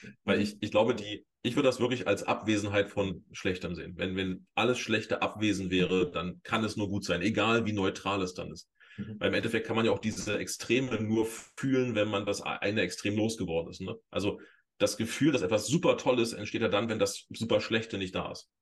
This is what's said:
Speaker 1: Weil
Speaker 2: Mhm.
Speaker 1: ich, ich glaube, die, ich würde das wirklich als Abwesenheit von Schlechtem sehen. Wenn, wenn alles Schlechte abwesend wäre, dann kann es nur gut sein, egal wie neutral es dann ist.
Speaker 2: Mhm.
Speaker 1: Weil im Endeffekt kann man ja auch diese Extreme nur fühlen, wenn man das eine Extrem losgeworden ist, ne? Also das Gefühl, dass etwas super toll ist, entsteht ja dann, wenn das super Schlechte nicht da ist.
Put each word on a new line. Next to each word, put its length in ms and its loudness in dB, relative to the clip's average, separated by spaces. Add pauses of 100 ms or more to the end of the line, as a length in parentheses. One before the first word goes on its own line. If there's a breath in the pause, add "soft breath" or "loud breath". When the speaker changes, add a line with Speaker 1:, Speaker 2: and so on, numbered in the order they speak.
(240 loud breath)
Speaker 1:
Weil 140 2
Speaker 2:
Mhm. 60 2
Speaker 1:
ich, 180 -4
ich 100 -4
glaube, 240 4
die, 300 -8 (160)
ich 140 0
würde 120 4
das 120 2
wirklich 280 0
als 160 2
Abwesenheit 680 0
von 420 -2
Schlechtem 440 -4
sehen. 220 -10
Wenn, 180 -2
wenn 300 -2 (100)
alles 240 4
Schlechte 440 0
abwesend 480 0
wäre, 400 2
dann 320 -6
kann 200 0
es 140 -2
nur 100 -2
gut 160 -2
sein, 180 0
egal 440 2
wie 80 -2
neutral 480 0
es 140 -4
dann 160 -8
ist. 180 -16 (280 loud breath)
Speaker 2:
Mhm. 220 -10
Speaker 1:
Weil 100 2
im 40 -2
Endeffekt 320 0
kann 100 -2
man 100 4
ja 60 6
auch 80 2
diese 380 -2
Extreme 640 0
nur 240 2 (320)
fühlen, 380 2
wenn 120 4
man 180 0
das 160 -2
eine 400 -2
Extrem 360 -2
losgeworden 540 0
ist, 100 -12
ne? 140 -6 (160)
Also 280 -2 (380 loud breath)
das 200 2
Gefühl, 340 2
dass 100 2
etwas 260 2
super 300 2
toll 220 2
ist, 140 2
entsteht 280 -4
ja 80 2
dann, 200 0
wenn 100 -2
das 320 0
super 300 2
Schlechte 360 -2
nicht 180 -4
da 160 -4
ist. 180 -14 (120)